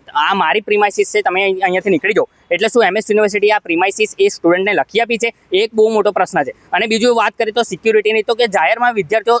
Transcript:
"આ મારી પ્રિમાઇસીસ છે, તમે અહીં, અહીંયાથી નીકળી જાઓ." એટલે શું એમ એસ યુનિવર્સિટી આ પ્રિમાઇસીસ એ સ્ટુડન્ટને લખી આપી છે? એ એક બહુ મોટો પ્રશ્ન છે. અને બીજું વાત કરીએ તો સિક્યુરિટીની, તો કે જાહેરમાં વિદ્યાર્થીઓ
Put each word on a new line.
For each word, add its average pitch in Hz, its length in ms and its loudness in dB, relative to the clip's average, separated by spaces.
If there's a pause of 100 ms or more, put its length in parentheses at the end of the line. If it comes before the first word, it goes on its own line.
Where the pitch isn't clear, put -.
(140)
"આ 156 200 0
મારી 185 280 0
પ્રિમાઇસીસ 208 540 -2
છે, 208 60 2
તમે 190 220 0
અહીં, 190 200 -2
અહીંયાથી 185 260 0
નીકળી 190 240 0
જાઓ." 170 160 0 (220)
એટલે 208 160 -2
શું 220 180 2
એમ 185 120 0
એસ 220 140 -4
યુનિવર્સિટી 208 380 2
આ 208 100 2
પ્રિમાઇસીસ 175 600 -2
એ 196 80 4
સ્ટુડન્ટને 190 460 0
લખી 170 260 -2
આપી 233 180 -2
છે? 226 160 -4 (200)
એ 185 40 2
એક 220 180 -2
બહુ 214 140 4
મોટો 208 220 0
પ્રશ્ન 190 320 -2
છે. 127 100 -8 (200)
અને 190 140 0
બીજું 226 280 2
વાત 220 180 0
કરીએ 220 180 -4
તો 233 120 -2
સિક્યુરિટીની, 214 580 0
તો 226 140 -2
કે 233 120 0
જાહેરમાં 214 460 0
વિદ્યાર્થીઓ 220 460 0